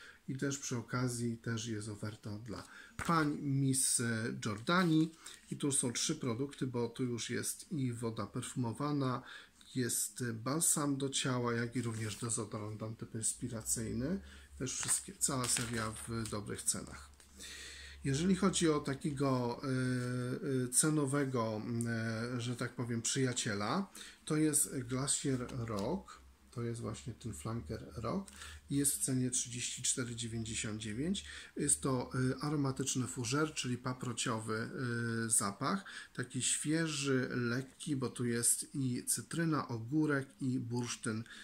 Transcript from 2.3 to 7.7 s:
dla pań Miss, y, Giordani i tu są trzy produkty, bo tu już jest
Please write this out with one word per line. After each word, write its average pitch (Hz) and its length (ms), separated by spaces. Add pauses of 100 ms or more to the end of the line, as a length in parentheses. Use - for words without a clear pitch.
dla 104 260 (420)
pań 156 360
Miss, 135 580
y, 117 400
Giordani 160 720 (400)
i 147 60
tu 139 160
są 127 200
trzy - 220
produkty, 135 520
bo 120 220
tu 131 160
już 120 260
jest - 420